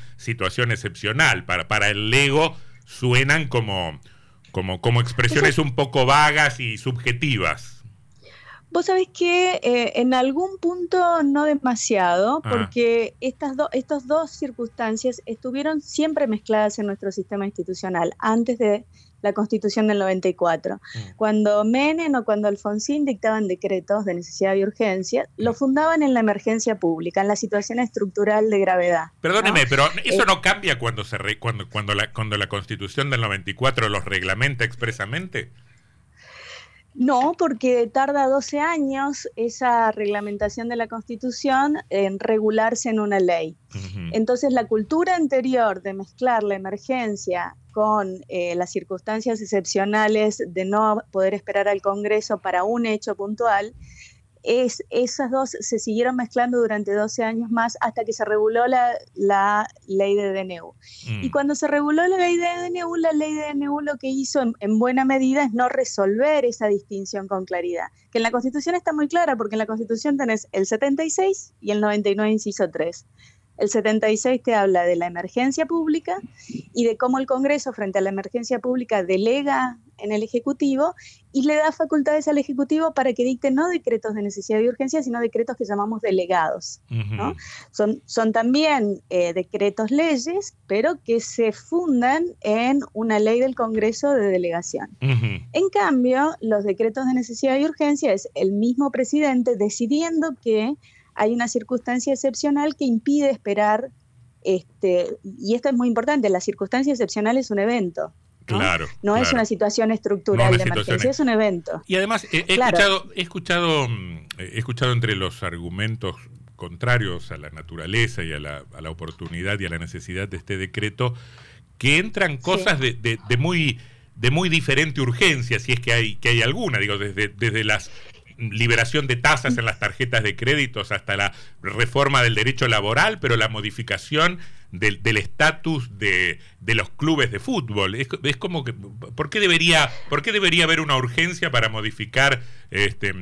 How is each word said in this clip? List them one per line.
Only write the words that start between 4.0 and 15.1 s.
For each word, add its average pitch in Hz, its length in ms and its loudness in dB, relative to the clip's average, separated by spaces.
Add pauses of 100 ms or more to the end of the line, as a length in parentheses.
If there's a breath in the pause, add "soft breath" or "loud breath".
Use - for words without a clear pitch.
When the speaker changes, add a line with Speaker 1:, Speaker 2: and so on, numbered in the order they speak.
Speaker 1:
como, 92 300 -4
como 120 180 4
expresiones 123 520 2
Speaker 2:
Eso 160 100 2
Speaker 1:
un 139 120 -2
poco 139 300 2
vagas 147 560 4
y 113 160 -6
subjetivas. 120 1040 -2 (880 loud breath)
Speaker 2:
Vos 349 140 0
sabés 370 240 2
que, 359 540 2
eh, 240 320 0
en 247 180 2
algún 277 460 0
punto 349 640 0
no 285 220 2
demasiado, 233 1000 2
Speaker 1:
Ah. 214 60 -2
Speaker 2:
porque 233 720 0
estas 262 340 -6
do-, 285 160 -2
estas 262 340 -4
dos 302 260 0
circunstancias 240 920 -4